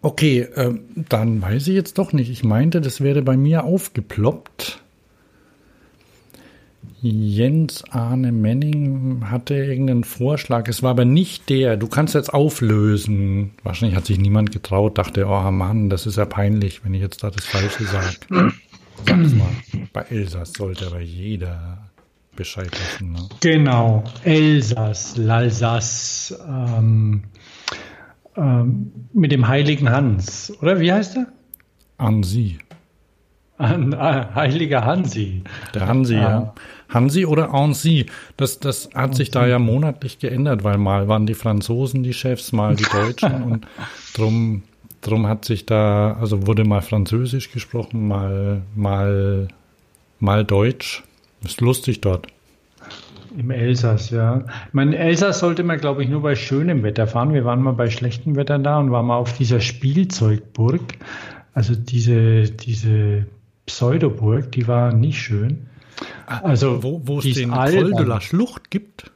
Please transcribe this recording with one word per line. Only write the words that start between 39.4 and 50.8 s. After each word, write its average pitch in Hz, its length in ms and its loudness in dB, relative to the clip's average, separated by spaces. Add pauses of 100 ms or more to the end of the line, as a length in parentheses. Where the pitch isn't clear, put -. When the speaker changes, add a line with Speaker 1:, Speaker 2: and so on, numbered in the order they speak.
Speaker 2:
Ansi. 123 100 4
Speaker 1:
ja 123 80 4
monatlich 131 600 0
geändert, 131 440 -2
weil 101 140 2
mal 101 300 0
waren 107 200 2
die 110 80 -2
Franzosen 117 680 -2
die 127 100 -2
Chefs, - 380 -4
mal 104 240 2
die 101 100 -2
Deutschen 123 580 0
Speaker 2:
<laughs> - 0 -
Speaker 1:
und 113 240 -4 (480)
drum, 110 480 0 (380)
drum 110 260 0
hat 107 180 -2
sich 110 220 -4
da, 107 460 2
also 104 340 -2
wurde 110 160 4
mal 104 180 2
Französisch 117 720 -2
gesprochen, 113 560 -6
mal, 98 540 -2 (140)
mal, 98 760 0 (720)
mal 101 260 2
Deutsch. - 580 0 (400)